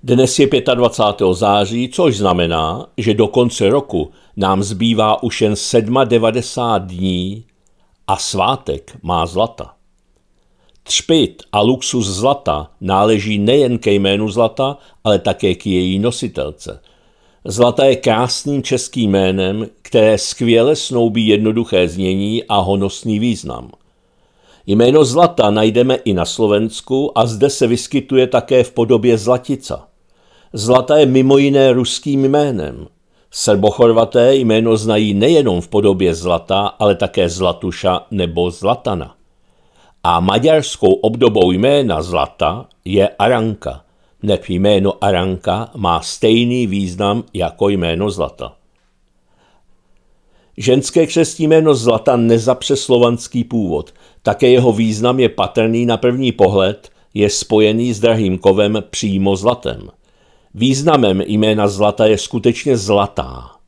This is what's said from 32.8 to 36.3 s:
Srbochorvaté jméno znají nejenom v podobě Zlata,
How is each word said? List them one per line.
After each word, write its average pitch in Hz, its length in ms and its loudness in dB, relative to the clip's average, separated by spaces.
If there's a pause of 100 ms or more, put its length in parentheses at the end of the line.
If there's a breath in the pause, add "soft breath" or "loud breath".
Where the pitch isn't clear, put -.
Srbochorvaté 113 1040 2
jméno 113 420 2
znají 107 360 0
nejenom 113 480 2
v 85 60 -12
podobě 95 480 0
Zlata, 87 520 -2